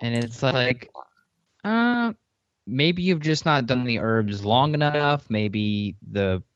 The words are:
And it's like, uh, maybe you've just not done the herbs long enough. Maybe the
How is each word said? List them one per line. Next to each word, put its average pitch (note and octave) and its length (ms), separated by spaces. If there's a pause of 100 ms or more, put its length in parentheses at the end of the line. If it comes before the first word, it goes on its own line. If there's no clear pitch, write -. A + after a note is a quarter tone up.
And A#2 140
it's A#2 280
like, B2+ 480 (760)
uh, A#3 480 (540)
maybe D#3 380
you've F3+ 160
just D#3 260
not D3 180
done B2 200
the A#2 160
herbs G#2 440
long C3 300
enough. D3 560
Maybe G#2 640 (140)
the G2 320 (140)